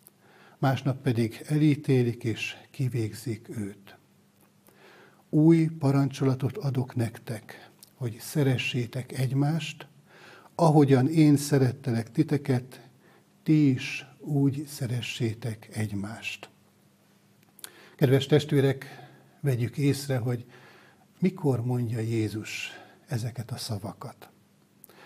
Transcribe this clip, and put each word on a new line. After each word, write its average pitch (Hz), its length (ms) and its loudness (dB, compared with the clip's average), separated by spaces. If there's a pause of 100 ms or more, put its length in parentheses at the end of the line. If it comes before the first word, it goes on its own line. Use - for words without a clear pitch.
(580)
Másnap 135 440 -2
pedig 117 440 -2
elítélik 139 800 2
és - 300 -6 (160)
kivégzik 113 800 -6
őt. 104 480 -12 (1300)
„Új 160 380 6
parancsolatot 135 920 0
adok 127 380 -4
nektek, - 760 -8 (240)
hogy 113 240 -8
szeressétek 127 920 -2
egymást, 143 720 -2 (680)
ahogyan 143 540 6
én 151 280 6
szerettelek 127 760 0
titeket, 139 760 -2 (540)
ti 151 280 6
is - 360 -4 (120)
úgy 143 480 0
szeressétek 113 1080 -6
egymást.” 104 760 -8 (1500)
Kedves 135 300 4
testvérek, 143 840 0 (320)
vegyük 120 380 0
észre, 139 400 0
hogy 117 280 -4 (720)
mikor 143 460 0
mondja 120 340 -2
Jézus 110 720 -4 (360)
ezeket 117 440 -8
a - 60 -6
szavakat. - 720 -10 (760)